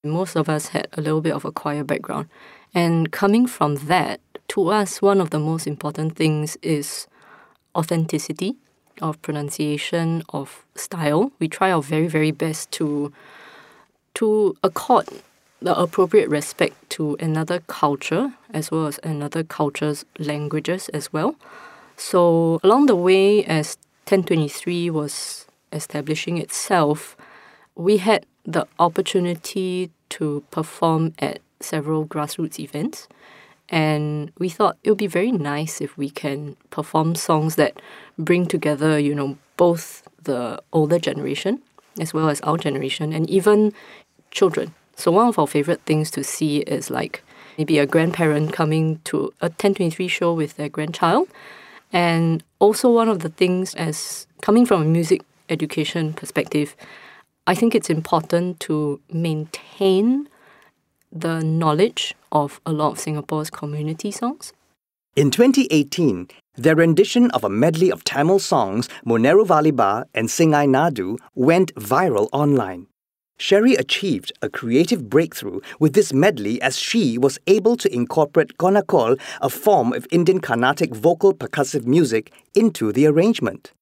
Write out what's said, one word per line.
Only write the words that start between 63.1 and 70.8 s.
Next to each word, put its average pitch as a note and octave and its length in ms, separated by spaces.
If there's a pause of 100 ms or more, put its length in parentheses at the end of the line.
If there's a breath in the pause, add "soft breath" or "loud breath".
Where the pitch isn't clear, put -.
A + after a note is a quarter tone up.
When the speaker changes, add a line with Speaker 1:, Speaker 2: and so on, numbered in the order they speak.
Speaker 1:
community D3+ 640
songs. - 420 (600)
Speaker 2:
In C#3 160
twenty A#3+ 400
eighteen, C#3 580 (280 soft breath)
their D#3 180
rendition F#3 560
of - 140
a G2+ 40
medley D#3+ 440
of - 100
Tamil E3 360
songs, A#2 500 (160 loud breath)
Moneru C3 420
Valiba C#3 580 (100)
and A2+ 140
Singai D3+ 380
Nadu, C3 520 (160 soft breath)